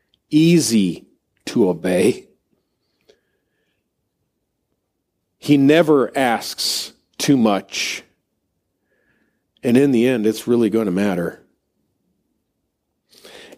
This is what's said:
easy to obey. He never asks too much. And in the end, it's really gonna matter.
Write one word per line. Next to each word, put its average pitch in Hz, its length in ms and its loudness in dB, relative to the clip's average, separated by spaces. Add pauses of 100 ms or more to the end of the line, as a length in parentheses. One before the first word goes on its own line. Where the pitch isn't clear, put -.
(280)
easy 127 800 2 (400)
to 104 240 0
obey. 90 580 -2 (3000)
He - 180 2
never 147 580 2
asks - 800 -6 (240)
too 139 220 0
much. - 640 -4 (1600)
And 123 120 2
in 143 160 4
the 120 160 2
end, 113 180 -2
it's 110 220 -4
really 117 220 0
gonna 107 200 -2
matter. 90 500 -4 (2250)